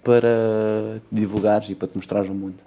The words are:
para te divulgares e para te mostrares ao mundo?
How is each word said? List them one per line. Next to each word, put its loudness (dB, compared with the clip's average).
para 2
te -8
divulgares 0
e -6
para -6
te -12
mostrares -4
ao -6
mundo? -8